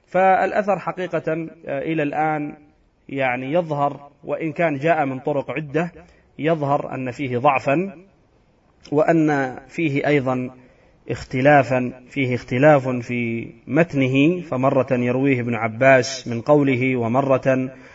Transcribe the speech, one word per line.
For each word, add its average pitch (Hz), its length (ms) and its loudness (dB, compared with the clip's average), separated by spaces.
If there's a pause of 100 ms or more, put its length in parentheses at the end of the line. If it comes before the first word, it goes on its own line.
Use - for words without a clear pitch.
فالأثر 190 720 2
حقيقة، 165 540 -4 (340)
آه، 139 160 -6
إلى 160 200 -2
الآن 151 520 -2 (540)
يعني 131 440 -2
يظهر، 143 580 -2 (140)
وإن 147 280 -6
كان 160 260 -2
جاء 156 260 2
من 131 140 -4
طرق 139 320 -4
عدة، 151 420 -4 (460)
يظهر 147 560 0
أن 127 160 -6
فيه 123 280 -4
ضعفاً، 147 640 0 (880)
وأن 147 680 2 (100)
فيه 147 380 -2
أيضًا 127 440 0 (600)
اختلافاً، 127 800 2 (160)
فيه 127 260 -2
اختلاف 131 540 4
في 120 640 -4 (160)
متنه، 139 760 2
فمرة 131 520 0
يرويه 123 480 0
ابن 120 140 -4
عباس 117 760 2
من 117 120 -4
قوله، 131 560 2
ومرة 131 720 0 (240)